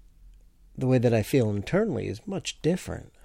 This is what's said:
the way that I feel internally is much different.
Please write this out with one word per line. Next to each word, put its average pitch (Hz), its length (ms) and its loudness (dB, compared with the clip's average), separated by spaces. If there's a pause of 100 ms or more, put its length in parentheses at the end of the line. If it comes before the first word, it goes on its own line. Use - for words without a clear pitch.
(760)
the 131 100 -2
way 131 100 4
that 117 160 4
I 107 100 4
feel 120 260 2
internally 104 580 -2
is 101 180 -8
much - 360 -8
different. - 500 -2 (140)